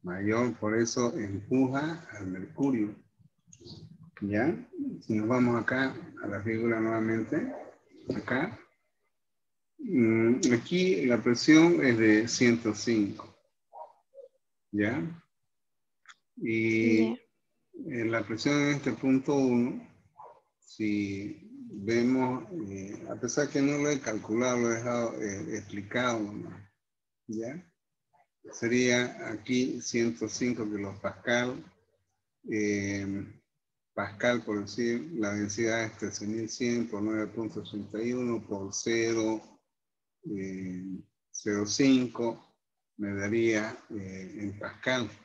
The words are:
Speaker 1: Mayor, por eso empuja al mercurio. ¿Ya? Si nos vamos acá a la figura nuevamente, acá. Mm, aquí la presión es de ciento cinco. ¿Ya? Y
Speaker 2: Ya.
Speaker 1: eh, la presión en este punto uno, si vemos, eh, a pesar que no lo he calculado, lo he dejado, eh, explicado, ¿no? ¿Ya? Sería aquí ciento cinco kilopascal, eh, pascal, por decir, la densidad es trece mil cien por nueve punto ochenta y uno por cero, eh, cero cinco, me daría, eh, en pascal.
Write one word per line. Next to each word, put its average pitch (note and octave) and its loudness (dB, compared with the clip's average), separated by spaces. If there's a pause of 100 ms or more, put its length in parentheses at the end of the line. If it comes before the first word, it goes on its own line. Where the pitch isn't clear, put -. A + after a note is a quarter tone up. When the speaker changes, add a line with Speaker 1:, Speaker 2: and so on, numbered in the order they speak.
Speaker 1:
Mayor, G#2+ 0
por G#2+ 0
eso A#2 0
empuja C3 -2
al G#2 -10
mercurio. G#2 -2 (1300)
¿Ya? G#2 2 (460)
Si - -2
nos G#2+ 2
vamos A#2+ 4
acá C3 0 (280)
a - -8
la G2 -6
figura A2+ 0
nuevamente, A2+ 0 (640)
acá. - -2 (1200)
Mm, A#2 4 (180)
aquí F3+ 2
la A#2+ 2
presión D#3 6
es A#2+ 4
de A2 6
ciento A#2 4
cinco. - 0 (1400)
¿Ya? G#2 0 (1300)
Y A2+ 4
Speaker 2:
Ya. A#3+ -4 (720)
Speaker 1:
eh, A#2+ -4
la A2+ 0
presión A2+ 0
en C#3+ 2
este C#3 -2
punto C3 2
uno, C3 2 (760)
si G#2 -4 (260)
vemos, B2 0 (260)
eh, G2 -10
a - -8
pesar C#3 0
que D3 0
no C#3+ 2
lo D3 2
he C#3 0
calculado, A2 0
lo A#2+ 2
he A2+ 2
dejado, A#2 -2
eh, G2 -6
explicado, A2+ -2
¿no? G2+ -8 (760)
¿Ya? A#2 -8 (800)
Sería B2 2
aquí B2 -2
ciento A#2 0
cinco A#2 -2
kilopascal, G#2 -4 (880)
eh, G2+ -2 (680)
pascal, G#2+ -2
por G#2 -2
decir, A#2 -2
la G#2 -2
densidad A2 0
es A2 -10
trece G2+ -6
mil A2 -4
cien A#2+ 0
por G2+ -4
nueve A2 -2
punto G#2+ -6
ochenta G#2 -8
y A#2+ 0
uno A#2+ -2
por F#2+ -6
cero, A2+ 0 (880)
eh, F#2+ -6 (480)
cero G#2 -2
cinco, A#2+ 2 (440)
me G2+ -4
daría, A2 0 (140)
eh, F#2+ -10
en G2+ -8
pascal. B2 -4 (140)